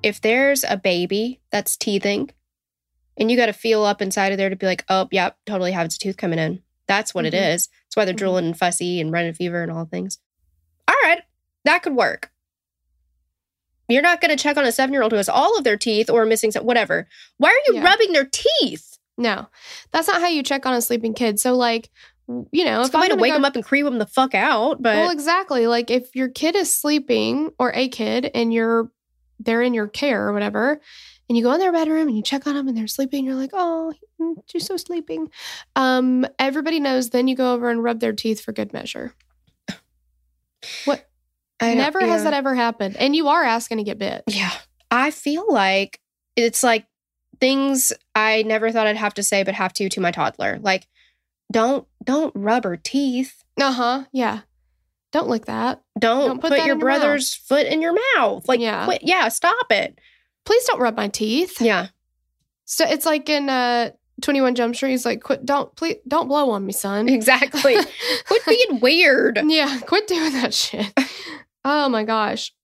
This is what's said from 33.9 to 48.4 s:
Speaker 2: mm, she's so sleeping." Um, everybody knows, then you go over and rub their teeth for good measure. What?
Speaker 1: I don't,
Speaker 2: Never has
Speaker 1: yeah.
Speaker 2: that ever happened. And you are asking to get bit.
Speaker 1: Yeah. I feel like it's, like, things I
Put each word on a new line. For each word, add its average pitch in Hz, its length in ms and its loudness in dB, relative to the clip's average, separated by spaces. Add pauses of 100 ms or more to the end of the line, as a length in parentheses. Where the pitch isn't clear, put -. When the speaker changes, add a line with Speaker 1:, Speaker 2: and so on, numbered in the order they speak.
Speaker 2:
mm, 330 160 -4 (140)
she's 330 160 -6
so 381 120 -8
sleeping." 320 520 -8 (460)
Um, 254 500 2 (140)
everybody 294 400 -2
knows, 262 300 0
then 247 180 0
you 262 80 0
go 254 180 0
over 240 160 -2
and 233 140 -2
rub 233 160 -2
their 226 140 0
teeth 214 280 -4
for 226 120 -12
good 208 200 -6
measure. - 400 -12 (1700)
What? - 220 -2 (520)
Speaker 1:
I 233 100 0
don't, 233 80 2
Speaker 2:
Never 302 240 2
has 339 220 2
Speaker 1:
yeah. 311 80 2
Speaker 2:
that - 20 0
ever 277 220 0
happened. 233 420 -2
And 277 180 2
you 311 140 2
are 320 140 4
asking 233 340 -2
to 214 60 -4
get 208 160 -6
bit. - 280 -6
Speaker 1:
Yeah. 196 240 -4 (380)
I 262 220 2
feel 302 400 -4
like 196 480 2 (360)
it's, 226 280 0
like, 226 220 2 (540)
things 269 540 2 (220)
I 220 280 2